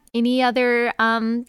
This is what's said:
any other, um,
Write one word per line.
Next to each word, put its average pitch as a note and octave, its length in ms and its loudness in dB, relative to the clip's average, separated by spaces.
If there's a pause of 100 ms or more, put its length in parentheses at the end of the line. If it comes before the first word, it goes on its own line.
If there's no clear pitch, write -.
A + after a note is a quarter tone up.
(140)
any B3 280 0
other, A#3+ 560 0
um, A3+ 500 -2